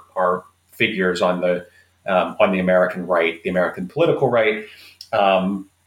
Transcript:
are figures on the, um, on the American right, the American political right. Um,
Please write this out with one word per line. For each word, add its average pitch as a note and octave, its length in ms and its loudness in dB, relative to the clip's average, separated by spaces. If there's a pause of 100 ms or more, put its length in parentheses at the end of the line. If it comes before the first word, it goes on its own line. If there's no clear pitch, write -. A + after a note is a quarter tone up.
(160)
are F#2 280 -2 (280)
figures F#2+ 480 -2
on F2+ 220 0
the, F2 240 -2 (400)
um, F2+ 340 0
on G2 120 4
the F#2+ 60 -2
American F2+ 480 0
right, E2+ 360 0
the F#2+ 80 -4
American F2+ 360 -2
political C#3+ 440 0
right. G#2+ 340 0 (480)
Um, G2 560 0 (180)